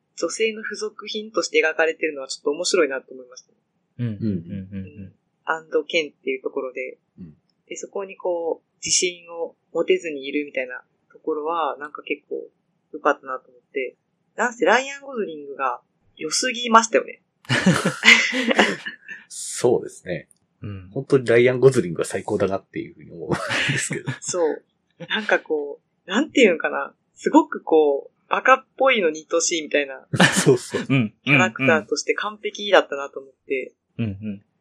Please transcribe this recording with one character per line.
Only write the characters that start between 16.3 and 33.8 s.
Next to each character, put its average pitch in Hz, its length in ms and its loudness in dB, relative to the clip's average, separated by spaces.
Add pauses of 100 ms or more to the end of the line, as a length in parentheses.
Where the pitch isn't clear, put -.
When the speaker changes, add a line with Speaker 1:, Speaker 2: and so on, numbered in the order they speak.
Speaker 1:
す 254 200 0
ぎ 240 180 -6
ま 226 140 6
し 226 60 -6
た - 80 4
よ - 80 0
ね。 - 160 -16 (220)
Speaker 3:
<laughs> - 1900 2
そ - 500 0
う - 40 -8
で - 60 -10
す - 160 -20
ね。 85 220 -8 (340)
Speaker 2:
う 101 60 -12
ん。 95 260 -12
Speaker 3:
本 135 120 -6
当 139 120 6
に 123 80 -6
ラ 117 120 6
イ 123 120 6
ア - 40 2
ン・ 123 60 -4
ゴ 131 100 8
ズ 120 120 4
リ 87 80 -2
ン 82 40 -6
グ 73 60 -4
が - 60 -2
最 - 180 -6
高 104 140 -2
だ 98 100 2
な 95 100 -2
っ - 60 -20
て - 160 -12
い - 120 -10
う - 40 -20
ふ - 40 -20
う 76 40 -20
に 78 80 -20
思 82 160 -12
う - 20 -2
ん - 20 -2 (400)
で 139 60 0
す - 160 -4
け - 60 -6
ど。 - 160 -8
Speaker 1:
<laughs> - 60 -16
そ - 240 -4
う。 147 180 -2 (460)
な 214 120 -2
ん 214 40 -8
か 180 140 4
こ 147 420 -6 (240)
う、 - 40 -12
な 202 120 2
ん 320 100 -4
て 277 100 4
い 220 80 10
う 175 40 4
ん 160 40 -2
か 156 120 -4
な。 143 240 -6 (220)
す - 140 -4
ご 320 180 6
く 202 140 -10
こ 147 500 4
う、 - 180 -20
バ 196 120 -8
カ 262 140 4
っ - 100 0 (120)
ぽ 269 140 4
い 233 100 2
の 170 80 2
に 156 220 -6
愛 165 100 2
し 165 180 -2
い 156 40 -6
み 135 60 -12
た 147 100 0
い 143 80 -2
な。 135 200 -14 (120)
Speaker 3:
<laughs> 175 140 6
そ 151 200 6
う 120 40 4
そ - 200 -6
う。 - 100 -6
Speaker 2:
う 135 80 2
ん。 113 180 2 (100)
Speaker 1:
キ 131 80 0
ャ 151 60 6
ラ 185 140 4
ク 135 160 -4
タ 160 120 6
ー 151 60 -6
と 151 120 -4
し - 60 -6
て 156 100 0
完 208 280 -8
璧 208 300 -8
だ 175 80 8
っ 143 80 4
た - 80 -8
な 139 140 -6
と - 100 -16
思 135 100 -18
っ - 20 -20 (160)
て。 127 260 -4 (240)